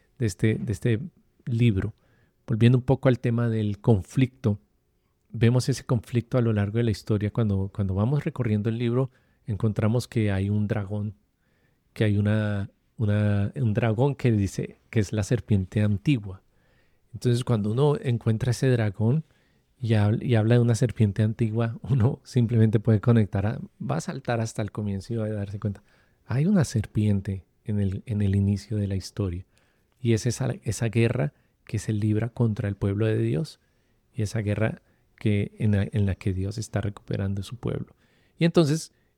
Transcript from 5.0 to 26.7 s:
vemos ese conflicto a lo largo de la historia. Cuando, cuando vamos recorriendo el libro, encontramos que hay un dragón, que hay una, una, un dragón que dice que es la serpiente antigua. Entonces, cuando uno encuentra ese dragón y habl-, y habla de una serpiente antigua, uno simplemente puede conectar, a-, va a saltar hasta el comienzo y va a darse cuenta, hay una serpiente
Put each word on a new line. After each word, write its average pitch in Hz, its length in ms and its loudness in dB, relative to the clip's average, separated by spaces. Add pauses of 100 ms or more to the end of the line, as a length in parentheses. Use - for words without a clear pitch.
vemos 120 380 2
ese 131 160 -2
conflicto 120 540 -2
a 123 40 4
lo 117 120 2
largo 101 240 0
de 117 60 2
la 113 80 2
historia. 104 400 -2
Cuando, 98 420 0
cuando 95 220 -2
vamos 127 280 0
recorriendo 110 460 -2
el 113 80 -2
libro, 123 320 0 (380)
encontramos 110 600 0
que 107 240 0
hay 98 180 0
un 104 180 0
dragón, 104 480 -6 (800)
que - 100 -2
hay 104 140 2
una, 104 520 0 (280)
una, 104 580 0
un 117 180 0
dragón 117 400 0
que 127 180 0
dice - 480 -2 (120)
que 117 80 0
es 104 120 0
la 107 120 -2
serpiente 107 580 0
antigua. 104 640 -2 (680)
Entonces, 120 300 0
cuando 107 280 0
uno 143 280 2
encuentra 117 520 -2
ese 131 180 0
dragón 117 560 0 (560)
y 113 120 0
habl-, 104 300 4
y 123 120 2
habla 110 200 4
de 120 60 6
una 117 140 4
serpiente 110 480 2
antigua, 113 580 -2
uno 123 420 0
simplemente 110 560 2
puede 107 220 2
conectar, 104 460 2
a-, 123 120 -4 (220)
va 135 160 -4
a 165 40 -4
saltar 135 380 -4
hasta 113 220 -6
el 104 100 -6
comienzo 104 420 -6
y 117 40 -4
va 110 80 -2
a 107 40 -4
darse 101 300 -6
cuenta, 101 220 -4 (460)
hay 131 180 0
una 190 180 4
serpiente 101 800 -2 (200)